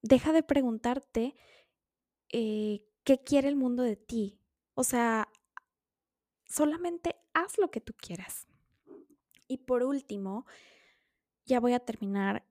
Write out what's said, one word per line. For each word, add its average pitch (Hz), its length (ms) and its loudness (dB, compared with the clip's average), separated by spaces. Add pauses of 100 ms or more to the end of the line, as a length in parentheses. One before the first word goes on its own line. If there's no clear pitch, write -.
Deja 262 300 6
de 320 120 6
preguntarte, 247 920 -2 (920)
eh, 214 560 -4 (180)
¿qué 262 200 4
quiere 277 240 2
el 285 80 0
mundo 247 280 0
de 220 120 0
ti? 214 440 -6 (360)
O 262 80 -2
sea, 233 460 0 (1160)
solamente 339 720 -2 (180)
haz 349 240 -4
lo 392 140 0
que 226 100 -8
tú - 120 -16
quieras. - 540 -14 (1000)
Y 262 120 -10
por 247 240 -2
último, 208 600 -6 (1000)
ya 247 140 2
voy 247 140 4
a 247 60 2
terminar 196 720 -4